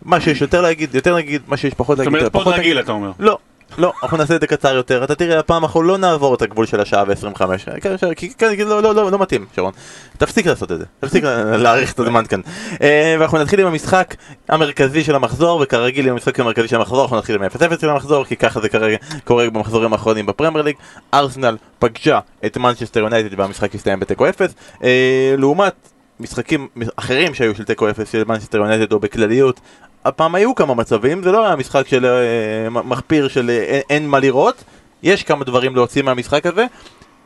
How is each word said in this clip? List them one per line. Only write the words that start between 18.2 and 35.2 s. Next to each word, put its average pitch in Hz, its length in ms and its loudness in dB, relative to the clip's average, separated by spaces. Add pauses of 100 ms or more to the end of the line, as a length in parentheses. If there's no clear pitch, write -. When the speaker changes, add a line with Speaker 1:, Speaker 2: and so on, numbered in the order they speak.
Speaker 1:
כי 117 120 -6
ככה 113 240 0
זה 107 80 -2
כרגע 110 280 0 (280)
קורה 120 260 2
במחזורים 110 420 -2
האחרונים 107 340 0
בפרמייר 151 380 -2
ליג. 147 120 -2 (380)
ארסנל 131 420 0 (220)
פגשה 123 400 0 (280)
את 110 100 -6
מנצ'סטר 120 440 -2
יונייטד, 107 380 -2
והמשחק 98 360 -4
הסתיים 98 260 -2
בתיקו 104 280 0
אפס. 190 260 -2 (300)
אה, 131 540 2
לעומת 165 360 2 (460)
משחקים 131 480 -6 (280)
אחרים 139 380 -2
שהיו 113 200 0
של 104 100 -12
תיקו 110 260 0
אפס 107 220 -6
של 110 120 0
מנצ'סטר 110 340 -4
יונייטד 107 340 0
או 107 60 2
בכלליות, 117 600 0 (460)
הפעם 160 280 0
היו 226 200 2
כמה 143 200 0
מצבים, 120 480 0
זה 185 100 2
לא 220 140 4
היה 175 100 0
משחק 135 320 -2
של, 127 180 2
אה, 113 640 0
מ-, 120 180 -4
מחפיר 135 400 0
של, 120 220 -2
אה, 117 120 0
אין, 127 280 0
אין 151 180 -2
מה 139 100 2
לראות, 139 460 2 (380)
יש 180 200 2